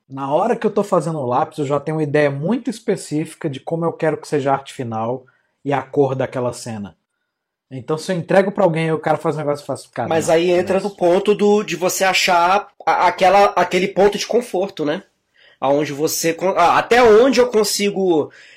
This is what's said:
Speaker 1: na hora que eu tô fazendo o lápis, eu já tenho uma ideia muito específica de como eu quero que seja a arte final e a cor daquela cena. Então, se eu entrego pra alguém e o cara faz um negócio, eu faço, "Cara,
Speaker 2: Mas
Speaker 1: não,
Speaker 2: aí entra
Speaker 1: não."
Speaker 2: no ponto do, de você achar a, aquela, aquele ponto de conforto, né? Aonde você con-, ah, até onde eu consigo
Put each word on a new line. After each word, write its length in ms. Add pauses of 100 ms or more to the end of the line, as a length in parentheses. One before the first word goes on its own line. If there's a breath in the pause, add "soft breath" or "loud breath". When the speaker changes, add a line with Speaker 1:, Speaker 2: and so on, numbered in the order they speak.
Speaker 1:
na 240
hora 240
que 100
eu 40
tô 120
fazendo 360
o 60
lápis, 340
eu 60
já 140
tenho 160
uma 80
ideia 260
muito 400
específica 800
de 120
como 240
eu 80
quero 240
que 100
seja 240
a 40
arte 180
final 520 (380)
e 80
a 100
cor 320
daquela 380
cena. 460 (720)
Então, 260
se 140
eu 60
entrego 340
pra 140
alguém 220
e 40
o 80
cara 180
faz 180
um 40
negócio, 240
eu 40
faço, 260
"Cara, 160
Speaker 2:
Mas 180
Speaker 1:
não, 60
Speaker 2:
aí 180
entra 300
Speaker 1:
não." 80
Speaker 2:
no 60
ponto 380
do, 300
de 140
você 260
achar 640 (180)
a, 220
aquela, 380 (100)
aquele 320
ponto 300
de 100
conforto, 560
né? 200 (580 soft breath)
Aonde 320
você 400
con-, 240
ah, 200
até 240
onde 380
eu 80
consigo 840 (280 loud breath)